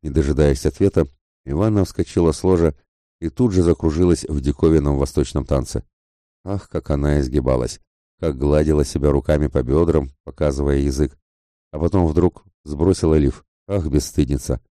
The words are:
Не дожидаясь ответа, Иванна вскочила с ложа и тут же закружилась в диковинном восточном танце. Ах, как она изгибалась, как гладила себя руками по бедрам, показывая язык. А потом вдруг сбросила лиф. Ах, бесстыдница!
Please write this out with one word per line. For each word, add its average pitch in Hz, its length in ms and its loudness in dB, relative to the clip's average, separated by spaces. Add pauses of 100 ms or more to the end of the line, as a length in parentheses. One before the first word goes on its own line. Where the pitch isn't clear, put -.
Не 78 80 -8
дожидаясь 71 560 0
ответа, 90 400 0 (380)
Иванна 107 400 0
вскочила 85 480 0
с - 100 -8
ложа 82 320 2 (460)
и 85 80 -6
тут 120 240 0
же 92 100 2
закружилась 82 600 2
в 73 160 -4
диковинном 71 580 2
восточном 69 460 -2
танце. - 400 -4 (580)
Ах, 98 260 -8
как - 220 -8
она 73 300 0
изгибалась, 64 600 -2 (380)
как 73 200 -6
гладила 76 460 2
себя 71 260 -2
руками 71 380 0
по 69 140 -2
бедрам, 73 480 0 (140)
показывая 71 540 -2
язык. 69 400 -2 (520)
А 76 80 -12
потом 85 280 2
вдруг 85 380 0 (200)
сбросила 80 500 0
лиф. 71 300 0 (240)
Ах, 98 180 -4
бесстыдница! 69 760 -2 (120)